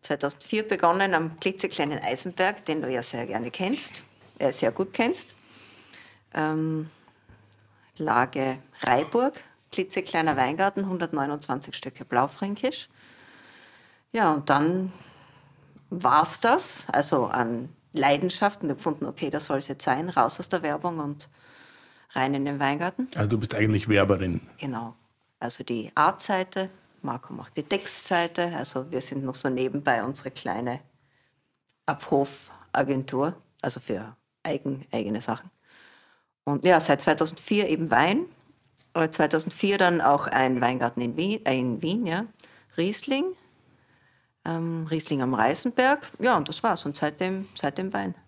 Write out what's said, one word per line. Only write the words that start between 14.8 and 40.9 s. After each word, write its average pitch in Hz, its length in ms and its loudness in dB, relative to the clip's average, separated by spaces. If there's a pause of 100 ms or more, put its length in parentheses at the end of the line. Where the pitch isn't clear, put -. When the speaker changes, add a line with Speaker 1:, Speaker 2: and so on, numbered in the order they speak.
Speaker 1:
war's 156 500 4
das, - 520 2
also 139 340 4
an 120 420 0 (240)
Leidenschaft 180 680 2
und 151 80 -2
empfunden, 147 360 -2
okay, - 240 -4
das 151 160 -4
soll's 139 220 -2
jetzt - 160 -8
sein, 151 260 0
raus 117 300 2
aus - 80 -8
der 175 140 0
Werbung 160 360 -2
und 147 300 -8 (840)
rein 131 220 0
in 139 100 0
den 143 140 -2
Weingarten. 156 560 0
Speaker 2:
Also 110 140 0
du 110 100 2
bist - 160 -4
eigentlich 107 340 2
Werberin. 98 520 4 (180)
Speaker 1:
Genau, 117 380 -8 (480)
also - 180 -6
die 113 320 -4
Artseite, 185 760 0 (340)
Marco 123 300 -8
macht - 240 -12
die 151 60 -4
Textseite, 175 960 -2
also 135 340 -6
wir 127 100 -2
sind 135 240 -6
noch 127 100 -6
so 135 140 -2
nebenbei 131 540 0
unsere 131 280 -6
kleine 120 500 -6 (1080)
Abhofagentur, 139 1500 -2 (280)
also - 180 -4
für 110 360 -8 (260)
eigen-, 139 500 -4
eigene 107 280 -2
Sachen. 120 300 -6 (960)
Und 143 200 -2
ja, 180 160 8
seit 147 220 2
zweitausendvier 175 640 2
eben 160 220 0
Wein, 185 360 4 (680)
äh, 165 140 2
zweitausendvier 165 680 0
dann 175 220 4
auch 143 260 4
ein 127 340 2
Weingarten 123 400 0